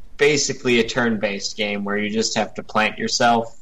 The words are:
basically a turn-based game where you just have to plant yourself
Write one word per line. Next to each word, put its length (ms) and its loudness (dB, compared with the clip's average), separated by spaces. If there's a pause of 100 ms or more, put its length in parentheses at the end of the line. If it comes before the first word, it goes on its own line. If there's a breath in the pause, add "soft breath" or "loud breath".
(160)
basically 640 2
a 40 4
turn-based 760 -2
game 260 -2
where 140 -2
you 120 -2
just 280 0
have 160 -2
to 80 -10
plant 360 0
yourself 640 2